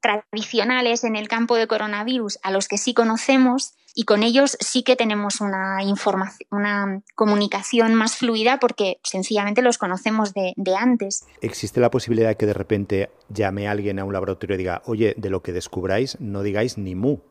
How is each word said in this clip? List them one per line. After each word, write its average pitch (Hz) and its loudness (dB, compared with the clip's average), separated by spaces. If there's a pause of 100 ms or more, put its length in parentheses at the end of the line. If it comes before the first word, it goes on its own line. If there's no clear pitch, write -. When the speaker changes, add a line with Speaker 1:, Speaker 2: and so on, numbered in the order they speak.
Speaker 1:
tradicionales 233 0
en 226 0
el 214 -6
campo 233 0
de 226 2
coronavirus, 214 -2
a 190 -2
los 190 0
que 202 -2
sí 240 -2
conocemos, 247 2 (200)
y 226 -2
con 208 4
ellos 254 4
sí - -2
que 254 6
tenemos 208 0
una 190 -2
informaci-, 196 -2
una 202 -2 (140)
comunicación 208 2
más 226 2
fluida 233 2
porque 214 0
sencillamente 202 -2
los 247 4
conocemos 208 -2
de, 190 -4
de 185 0
antes. 226 0 (160)
Speaker 2:
¿Existe - -4
la 120 6
posibilidad 113 2
de 107 0
que 110 0
de 104 2
repente 98 -2 (180)
llame 101 -2
alguien 104 -2
a 98 -4
un 98 -4
laboratorio 95 -2
y 92 -2
diga, 90 -4
"Oye, 110 0
de 98 -6
lo 92 -2
que 92 -8
descubráis, 95 -4
no 101 -6
digáis 104 -2
ni 95 -6
mu"? 131 0 (120)